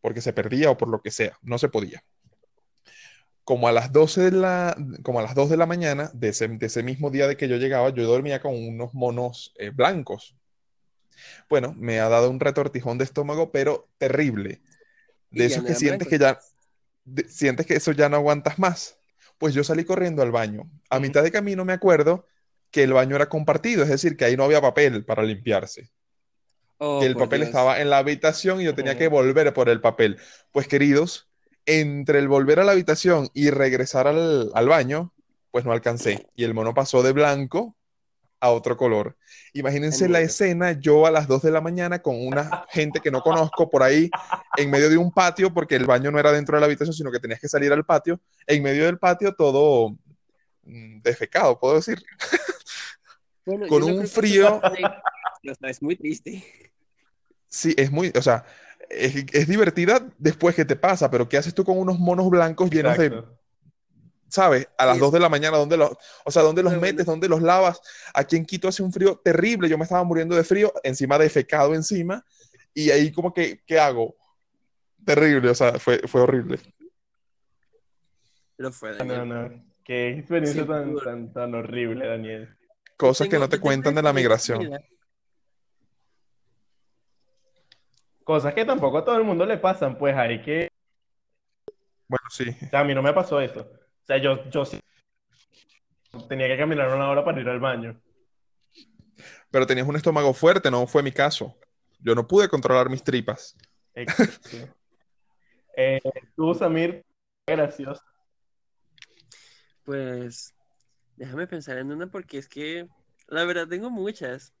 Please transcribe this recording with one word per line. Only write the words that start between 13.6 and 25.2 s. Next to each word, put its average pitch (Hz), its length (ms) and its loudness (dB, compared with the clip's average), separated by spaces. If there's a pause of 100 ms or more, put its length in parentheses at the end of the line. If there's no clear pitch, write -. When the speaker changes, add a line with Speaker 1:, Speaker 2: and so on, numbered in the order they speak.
Speaker 1:
terrible. 127 640 -2 (680)
De 120 140 0
Speaker 2:
Y - 20 2
ya 131 80 0
Speaker 1:
esos 143 80 -4
Speaker 2:
no 123 40 -6
Speaker 1:
que 139 60 -2
Speaker 2:
dan - 60 -2
Speaker 1:
sientes 147 280 -2
que 156 100 0
Speaker 2:
blancos. - 20 0
Speaker 1:
ya, 135 200 4 (680)
de, 131 240 -8
sientes 139 360 -2
que 165 100 0
eso 151 160 -2
ya 147 180 2
no 147 80 0
aguantas 147 420 0
más. 180 380 -4 (400)
Pues 151 160 -2
yo 143 100 0
salí 160 220 -2
corriendo 180 360 -2
al 120 100 2
baño. 107 380 -4 (200)
A 131 80 0
Speaker 2:
Ujú. 139 60 -2
Speaker 1:
mitad 143 200 2
de 165 80 2
camino 202 340 -4
me 185 80 -2
acuerdo 175 540 2 (440)
que 143 120 4
el 131 100 4
baño 131 220 4
era 147 140 0
compartido, 160 540 0
es 151 60 2
decir, 143 280 0
que 131 80 0
ahí 123 120 2
no 135 60 2
había 147 180 4
papel 127 440 2
para 110 180 -2